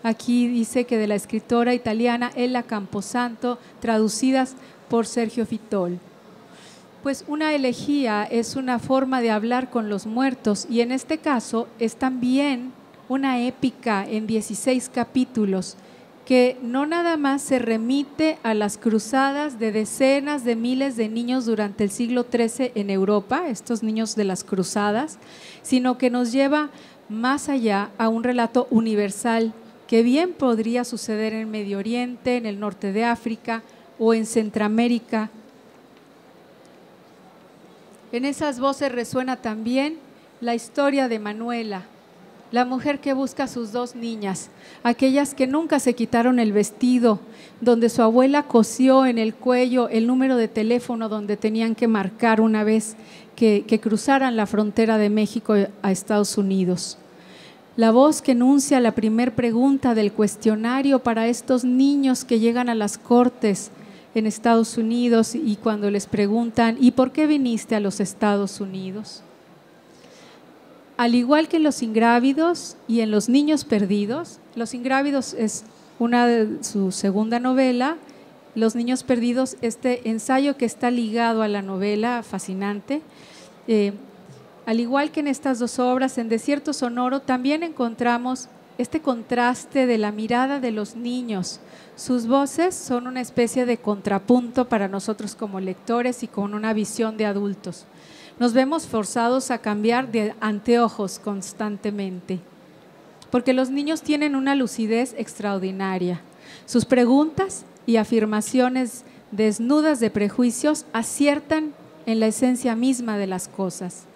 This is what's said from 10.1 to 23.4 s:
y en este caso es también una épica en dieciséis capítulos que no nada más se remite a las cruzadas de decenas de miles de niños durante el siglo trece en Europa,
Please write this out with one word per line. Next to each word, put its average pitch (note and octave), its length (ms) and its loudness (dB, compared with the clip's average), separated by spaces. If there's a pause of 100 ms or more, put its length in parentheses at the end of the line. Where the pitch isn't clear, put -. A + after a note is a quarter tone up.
y A#3 100 0
en A#3+ 120 0
este D#4 260 -4
caso A#3 500 -4 (100)
es A3+ 180 -2
también C4 760 -2 (360)
una C4 320 -2
épica A#3+ 680 -2
en A3 180 -4
dieciséis A3+ 640 -2
capítulos A3 880 -2 (480)
que B3+ 360 4
no C4 260 -2
nada E4+ 300 0
más C#4 240 0
se C4 200 0
remite C4+ 840 -2
a A3+ 120 0
las G#3 240 -2
cruzadas C4+ 840 0
de A3 100 0
decenas C4+ 720 0
de A#3 120 0
miles B3+ 400 -2
de A3 120 -2
niños A#3+ 380 -2
durante G#3 380 -2
el G3 60 0
siglo A#3+ 340 -2
trece B3 500 -2
en G3+ 160 -4
Europa, G#3 580 0